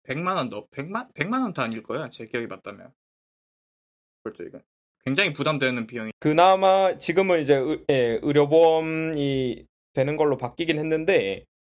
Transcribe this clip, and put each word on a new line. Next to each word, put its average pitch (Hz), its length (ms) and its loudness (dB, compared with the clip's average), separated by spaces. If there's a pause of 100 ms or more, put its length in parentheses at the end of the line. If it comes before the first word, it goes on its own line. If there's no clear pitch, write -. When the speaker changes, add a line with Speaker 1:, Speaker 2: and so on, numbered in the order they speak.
Speaker 1:
백만 175 340 -4
원 135 140 -2
넘-, 104 200 -12
백만, 196 440 -10
백만 220 280 -2
원 208 120 -4
단일 113 280 -6
거예요. 123 280 -8
제 117 160 -16
기억이 117 200 -6
맞다면. 98 460 -16 (1300)
그렇죠, 107 220 -14
이건 - 180 -18 (420)
굉장히 156 280 -2
부담되는 135 540 -2
비용이. 110 320 -10
Speaker 2:
그나마 190 800 4
지금은 175 440 2
이제 139 120 4
의-, 131 360 -2
예, 120 320 2
의료보험이 151 1400 2 (260)
되는 143 240 -2
걸로 147 200 2
바뀌긴 151 420 -2
했는데, 156 680 0 (360)